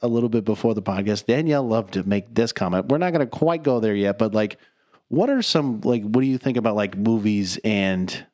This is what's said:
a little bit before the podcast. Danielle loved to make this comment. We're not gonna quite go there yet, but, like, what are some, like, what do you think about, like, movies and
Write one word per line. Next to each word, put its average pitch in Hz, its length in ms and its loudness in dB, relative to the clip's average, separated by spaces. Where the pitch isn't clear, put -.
a 123 60 0
little 117 200 2
bit 110 160 0
before 110 300 0
the 104 80 -4
podcast. 98 440 -2
Danielle 143 400 2
loved 110 280 -2
to 95 120 -2
make 101 280 -2
this 113 180 2
comment. 92 360 -2
We're 139 100 2
not 180 140 0
gonna 151 140 2
quite 165 360 -2
go 131 180 2
there 107 140 0
yet, 101 240 0
but, 110 160 0
like, 107 240 0
what 185 220 0
are 262 120 0
some, 139 400 0
like, 120 200 0
what 110 180 0
do 131 60 2
you 131 120 0
think 123 200 -2
about, 110 180 0
like, 101 200 -2
movies 104 680 0
and 95 680 -2